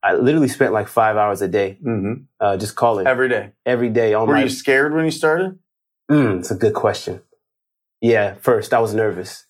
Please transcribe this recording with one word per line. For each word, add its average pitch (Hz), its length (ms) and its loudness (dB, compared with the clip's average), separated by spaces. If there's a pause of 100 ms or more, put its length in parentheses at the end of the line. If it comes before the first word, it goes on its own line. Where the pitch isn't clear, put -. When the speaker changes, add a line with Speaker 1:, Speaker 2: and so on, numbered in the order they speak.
Speaker 1:
I 95 140 0
literally 143 320 2
spent, 123 260 0
like, 104 140 -2
five 110 300 2
hours 104 260 0
a 98 40 -2
day, 98 380 -2
Speaker 2:
Mm-hmm. 107 280 -4 (260)
Speaker 1:
uh, 101 180 0
just 107 180 -8
calling. 110 300 0
Speaker 2:
Every 127 240 0
day? 104 220 -4 (160)
Speaker 1:
Every 120 220 0
day. 110 260 2
On 110 120 0
Speaker 2:
Were 139 80 2
Speaker 1:
my 113 80 2
Speaker 2:
you - 60 0
scared 139 460 0
when 160 100 0
you 160 60 0
started? 165 480 0 (500)
Speaker 1:
Mm, 127 300 2
it's 87 120 -10
a 104 40 -2
good 104 180 0
question. - 480 -4 (800)
Yeah, 107 400 2
first, 113 320 0
I 120 60 4
was 110 140 -2
nervous. 104 560 -4